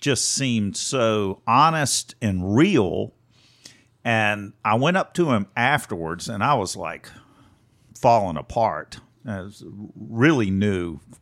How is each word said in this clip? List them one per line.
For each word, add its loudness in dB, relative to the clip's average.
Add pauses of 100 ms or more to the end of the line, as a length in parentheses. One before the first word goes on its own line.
just 0
seemed -2
so 0
honest 2
and 0
real. 2 (920)
And 0 (100)
I 4
went 2
up -2
to 2
him 0 (100)
afterwards, -2
and -4
I 2
was, -4
like, -12 (880)
falling 2
apart. -6 (260)
I -8
was -18 (320)
really 2
new, 0 (120)
a -20